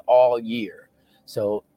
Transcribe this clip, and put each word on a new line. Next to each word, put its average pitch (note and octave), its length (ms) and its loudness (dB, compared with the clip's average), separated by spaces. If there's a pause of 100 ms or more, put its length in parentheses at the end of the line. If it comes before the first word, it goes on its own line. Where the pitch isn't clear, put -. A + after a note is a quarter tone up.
all B2 320 4
year. A2+ 520 -8 (360)
So, G#2 380 -4 (140)